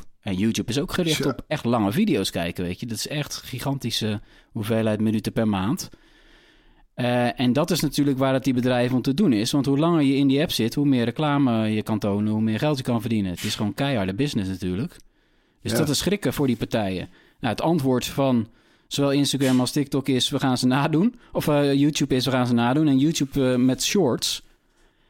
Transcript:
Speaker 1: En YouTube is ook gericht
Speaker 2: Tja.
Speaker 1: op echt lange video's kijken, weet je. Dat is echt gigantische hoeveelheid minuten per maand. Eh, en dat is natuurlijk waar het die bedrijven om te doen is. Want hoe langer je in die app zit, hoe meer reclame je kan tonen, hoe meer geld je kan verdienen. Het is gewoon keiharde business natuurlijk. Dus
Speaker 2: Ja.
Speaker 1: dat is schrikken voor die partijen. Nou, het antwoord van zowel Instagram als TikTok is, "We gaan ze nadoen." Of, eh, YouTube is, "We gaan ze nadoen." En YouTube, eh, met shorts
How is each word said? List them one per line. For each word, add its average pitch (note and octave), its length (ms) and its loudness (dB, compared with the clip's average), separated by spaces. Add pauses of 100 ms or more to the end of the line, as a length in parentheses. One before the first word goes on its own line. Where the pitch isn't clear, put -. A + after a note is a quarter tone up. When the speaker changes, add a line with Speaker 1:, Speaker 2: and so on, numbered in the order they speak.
(200)
Speaker 1:
En G2+ 160 -4
YouTube G#2+ 340 0
is A2+ 80 -2
ook - 140 -4
gericht D#3+ 300 0
Speaker 2:
Tja. C#3 80 0
Speaker 1:
op - 180 -8
echt D3+ 160 -6
lange A2+ 280 0
video's C#3+ 380 0
kijken, F2 340 -4
weet F2 160 -6
je. B2 60 -8
Dat A2+ 100 -8
is - 120 -8
echt D3 260 -6
gigantische A#2 840 -4 (320)
hoeveelheid A2 480 0
minuten G#2+ 320 0
per A2+ 160 0
maand. G2 420 -2 (1040)
Eh, B2 460 0
en B2 120 2
dat D3+ 180 0
is F#3 100 0
natuurlijk C#3+ 380 0
waar C3+ 140 2
het C3 120 0
die C3+ 100 2
bedrijven B2 420 2
om A#2+ 60 0
te C#3 120 0
doen E3+ 180 4
is. G#2+ 180 0
Want C#3 160 2
hoe C#3 120 2
langer E3 240 2
je C3+ 140 4
in C#3 100 4
die C#3 140 4
app F3 100 0
zit, - 240 0
hoe C#3+ 120 0
meer B2+ 180 4
reclame C3 720 2
je G#2+ 80 0
kan A2 160 -2
tonen, G#2 340 0
hoe G#2+ 80 0
meer A2 180 0
geld D3+ 180 0
je B2+ 60 -6
kan A#2 180 -2
verdienen. A2 300 0
Het E2+ 140 -8
is G#2 100 -2
gewoon G#2 200 -4
keiharde A2+ 400 -2
business A#2+ 360 -2
natuurlijk. F#2 460 -6 (640)
Dus G#2+ 100 -6
Speaker 2:
Ja. A2+ 60 2
Speaker 1:
dat D#3 100 2
is C#3+ 100 0
schrikken F3 340 -2
voor C#3+ 140 -2
die A#2 100 0
partijen. F#2+ 520 -4 (320)
Nou, A#2 120 -2
het - 100 -6
antwoord C3 440 0
van B2+ 420 0 (380)
zowel C#3 260 0
Instagram C3+ 480 2
als B2 100 0
TikTok C#3+ 380 -2
is, C3 220 0
"We C#3 80 -2
gaan B2+ 200 0
ze B2+ 80 0
nadoen." D3+ 480 2 (180)
Of, - 160 -2
eh, C#3+ 260 2
YouTube C#3+ 400 2
is, B2+ 100 2
"We C3 60 0
gaan B2+ 160 2
ze B2 80 2
nadoen." B2+ 340 2
En C3+ 100 4
YouTube, C#3 540 2
eh, B2+ 60 2
met B2+ 260 2
shorts - 600 0 (640)